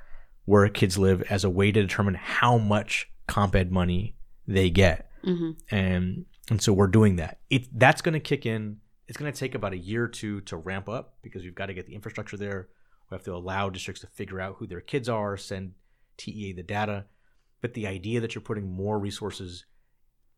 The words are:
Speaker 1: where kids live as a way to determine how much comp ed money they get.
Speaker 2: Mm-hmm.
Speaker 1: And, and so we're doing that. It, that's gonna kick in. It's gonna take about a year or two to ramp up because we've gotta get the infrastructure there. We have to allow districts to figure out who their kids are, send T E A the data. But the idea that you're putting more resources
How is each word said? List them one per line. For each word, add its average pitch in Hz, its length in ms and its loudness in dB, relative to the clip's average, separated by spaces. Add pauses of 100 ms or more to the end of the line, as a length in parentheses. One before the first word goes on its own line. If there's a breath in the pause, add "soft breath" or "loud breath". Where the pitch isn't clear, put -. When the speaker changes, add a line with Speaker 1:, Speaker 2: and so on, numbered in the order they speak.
(460 soft breath)
Speaker 1:
where 101 240 8
kids 98 280 2
live 95 260 6
as 98 200 -2
a 101 60 4
way 98 220 4
to 104 100 4
determine 98 340 2
how 120 420 2
much 104 520 0 (180)
comp 101 280 2
ed 90 160 4
money 90 440 2 (320)
they 95 220 4
get. 85 400 4 (160)
Speaker 2:
Mm-hmm. 170 260 0 (240)
Speaker 1:
And, 185 500 0 (240)
and 107 120 2
so 110 120 4
we're 98 140 6
doing 101 300 6
that. 82 220 -6 (100)
It, 131 180 0 (100)
that's 127 240 6
gonna 156 180 0
kick - 260 -2
in. 110 320 -4 (300)
It's - 100 -16
gonna 147 140 -6
take 131 240 -6
about 101 180 -4
a 95 40 -8
year 104 280 -2
or - 20 -2
two 104 340 -6
to 98 160 -10
ramp 95 320 -8
up - 320 -10
because - 220 -14
we've 90 120 -14
gotta 98 180 -8
get 90 120 -12
the - 100 -18
infrastructure 104 420 -12
there. 98 320 -8 (400)
We 95 60 -12
have 90 100 -12
to 92 100 -8
allow 95 340 -4
districts 92 320 -10
to - 60 -20
figure 95 320 -10
out 95 180 -8
who 117 80 -12
their - 160 -10
kids 123 280 -6
are, 104 280 -2
send 95 360 -10 (440)
T - 140 -12
E 104 200 -8
A - 20 -10
the 87 100 -12
data. 104 420 -4 (560)
But 123 140 -6
the 107 120 -6
idea 98 340 -4
that 113 120 -4
you're - 80 -10
putting 101 300 -6
more 98 260 -2
resources 98 680 -8 (720)